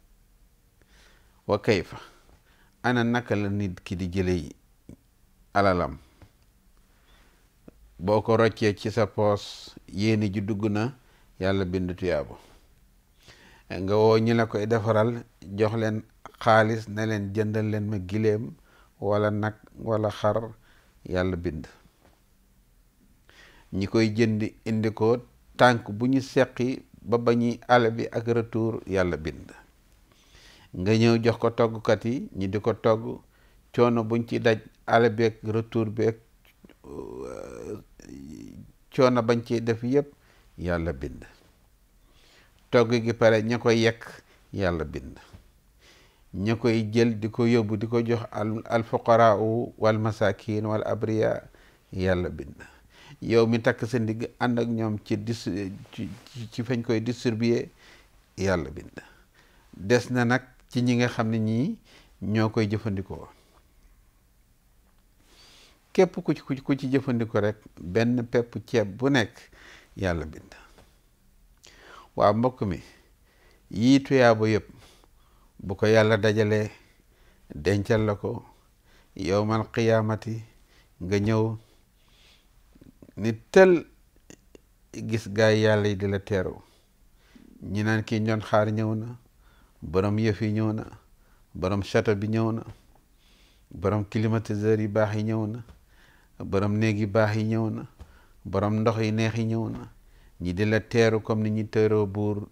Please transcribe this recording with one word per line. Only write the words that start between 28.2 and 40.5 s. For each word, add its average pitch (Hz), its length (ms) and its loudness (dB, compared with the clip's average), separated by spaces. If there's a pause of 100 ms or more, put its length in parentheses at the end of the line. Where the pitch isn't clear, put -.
retour, 113 600 -2
Yàlla 90 300 0
bind. 76 340 -12 (1200)
Nga 92 240 -2
ñëw 117 260 6
jox 113 140 2
ko 117 120 0
toggkat 113 560 0
yi, 135 300 -4
ñi 98 140 -4
di 104 100 -4
ko 110 140 0
togg, 113 480 0 (520)
coono 120 300 4
buñ 117 240 -2
ci 113 120 -4
daj, 113 200 2 (260)
aller 113 280 4
bi 113 120 0
ak 107 180 -2
retour 113 460 -2
bi 110 180 0
ak, 113 100 -2 (680)
euh, 64 920 -14 (1120)
coono 127 280 4
bañ 117 240 2
ciy 117 160 -2
def 117 220 -2
yépp, 139 260 0 (480)